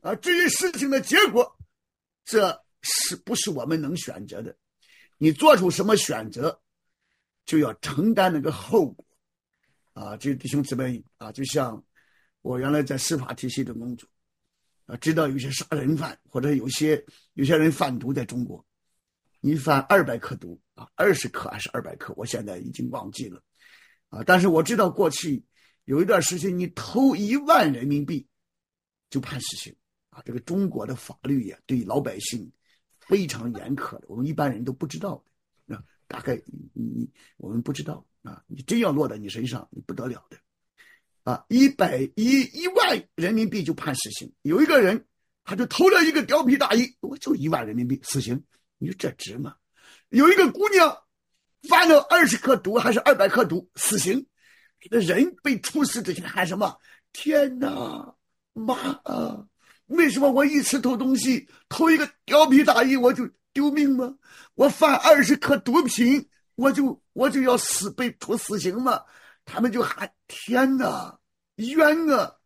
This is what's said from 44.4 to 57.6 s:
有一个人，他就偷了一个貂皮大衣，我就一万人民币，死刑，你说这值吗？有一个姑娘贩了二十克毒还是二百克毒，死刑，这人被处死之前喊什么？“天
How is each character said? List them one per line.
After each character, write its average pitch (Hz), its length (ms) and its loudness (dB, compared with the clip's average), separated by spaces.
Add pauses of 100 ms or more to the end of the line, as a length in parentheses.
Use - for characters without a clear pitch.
有 - 180 2
一 311 60 4
个 294 160 6
人， 202 240 0 (380)
他 196 120 -10
就 240 80 0
偷 359 240 4
了 370 160 6
一 311 80 2
个 294 140 0
貂 277 180 2
皮 262 140 4
大 269 160 0
衣， 240 260 0
我 262 160 -10
就 - 180 -2
一 143 140 -4
万 135 180 -2
人 107 80 -8
民 123 140 -2
币， 131 140 -2
死 - 180 -4
刑， 127 240 -6 (320)
你 - 120 -6
说 185 100 -8
这 - 140 -6
值 - 260 -14
吗？ - 180 -12 (540)
有 285 200 6
一 403 60 6
个 359 160 6
姑 403 160 -4
娘 359 360 4 (640)
贩 339 200 6
了 302 120 10 (100)
二 339 160 6
十 208 100 0
克 262 200 2
毒 202 200 -2
还 240 160 2
是 214 80 2
二 277 160 4
百 196 120 2
克 233 160 2
毒， 165 320 -6
死 - 220 -2
刑， 214 280 -2 (640)
这 226 80 2
人 214 460 2
被 262 160 0
处 - 240 -2
死 233 180 -4
之 180 100 -6
前 170 160 -10
喊 - 160 -2
什 180 140 -6
么 196 180 -2 (360)
？“天 285 480 0